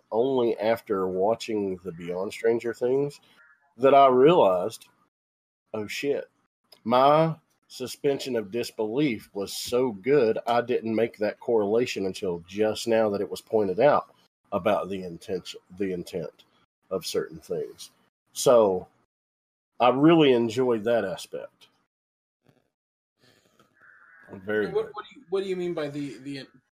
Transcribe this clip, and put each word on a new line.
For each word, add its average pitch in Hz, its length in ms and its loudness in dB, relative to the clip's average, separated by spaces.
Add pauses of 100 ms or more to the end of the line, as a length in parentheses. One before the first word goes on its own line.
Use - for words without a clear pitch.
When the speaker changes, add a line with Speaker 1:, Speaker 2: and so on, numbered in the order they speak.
(100)
Speaker 1:
only 120 480 0
after 104 500 -2
watching 98 760 -2
the 90 80 -10
Beyond 87 400 -8
Stranger 117 420 -2
Things, 139 460 -4 (580)
that 131 160 4
I 139 140 8
realized, 127 800 4 (840)
"Oh 107 140 -6
shit, 139 420 -6 (560)
my 147 520 4 (320)
suspension 135 680 -6
of 104 140 -6
disbelief 113 840 -4
was 98 220 -8
so 123 380 -2
good, 110 540 2
I 120 140 0
didn't 113 340 -2
make 113 240 -2
that 104 220 -4
correlation 110 640 0
until 90 420 -6
just 107 400 -2
now 113 240 2
that 101 120 -2
it 87 80 -6
was 92 100 -10
pointed 101 400 -2
out 135 340 2 (380)
about 92 380 -2
the 95 120 -8
intention, 87 580 -10 (180)
the 95 140 -4
intent 87 520 -10 (460)
of 92 160 -6
certain 80 320 -6
things." - 520 -10 (440)
So 107 520 4 (920)
I 120 80 6
really 147 440 6
enjoyed 117 520 0
that 113 220 0
aspect. - 640 -12 (2750)
Very 104 220 0
Speaker 2:
And 87 80 -6
what, 220 120 -2
Speaker 1:
good. - 80 -16
Speaker 2:
what - 100 -14
do - 140 -20
you, 262 120 -20
what 196 120 -4
do 196 60 -8
you 185 80 -4
mean 180 180 -6
by 151 140 -6
the, 143 300 -10
the 139 200 -12
in-, 131 80 -16 (260)